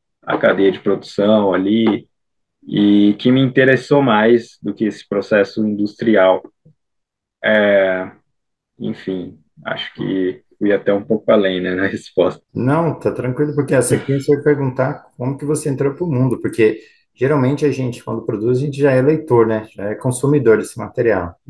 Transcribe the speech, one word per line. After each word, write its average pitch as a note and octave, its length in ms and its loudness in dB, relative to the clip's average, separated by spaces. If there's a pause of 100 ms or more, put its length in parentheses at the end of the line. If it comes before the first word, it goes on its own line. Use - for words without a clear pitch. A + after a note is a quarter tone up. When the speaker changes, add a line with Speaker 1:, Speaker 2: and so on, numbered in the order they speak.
(220)
Speaker 1:
a - 160 -4
cadeia G2 320 2
de - 80 -8
produção G2+ 760 0
ali, G#2 520 0 (600)
e G#2 520 4
que B2 120 0
me C3 120 4
interessou C3+ 580 2
mais A2+ 600 2
do G2+ 100 -6
que - 120 -4
esse - 220 -6
processo G2+ 600 -2
industrial. G#2 760 0 (1040)
É, G2+ 680 2 (680)
enfim, F#2+ 600 -8 (240)
acho - 320 -8
que F#2+ 480 -4 (160)
fui G2+ 140 2
até G2+ 220 0
um G2+ 80 -2
pouco - 280 -2
além, F#2+ 300 0
né, F2+ 140 -4
na F#2+ 120 -2
resposta. F#2 540 -4 (140)
Speaker 2:
Não, C#3 440 -2
tá - 140 -2
tranquilo, B2+ 420 -4
porque C#3+ 200 -2
a C3 80 4
sequência C#3 500 -2
eu C#3 60 4
ia C#3+ 40 -10
perguntar C3+ 760 -2
como C3+ 180 -4
que D3 80 -12
você D3+ 240 -4
entrou C#3 240 -2
pro F3+ 140 -6
mundo, B2+ 340 0
porque G#2+ 400 0 (340)
geralmente C#3 520 0
a C#3 40 2
gente, B2+ 320 -6
quando A2+ 220 -8
produz, A#2 320 -2
a C3 60 -2
gente C3+ 180 -6
já C#3+ 120 4
é C3 100 2
leitor, C#3 440 2
né? A2 240 -4
Já G2+ 200 -8
é G#2 40 -6
consumidor B2+ 600 2
desse - 220 -6
material. G#2 560 -2 (160)